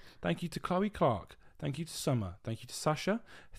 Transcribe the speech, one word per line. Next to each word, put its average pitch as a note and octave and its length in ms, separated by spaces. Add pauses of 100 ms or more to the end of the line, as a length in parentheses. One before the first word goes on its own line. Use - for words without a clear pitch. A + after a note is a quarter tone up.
<laughs> - 120
Thank E3+ 200
you E3+ 80
to - 100
Chloe F#3+ 300
Clark. A#2+ 480 (220)
Thank C#3+ 180
you E3 80
to - 80
Summer. G#2+ 500
Thank A2 180
you A#2+ 60
to - 60
Sasha. F3+ 480 (380)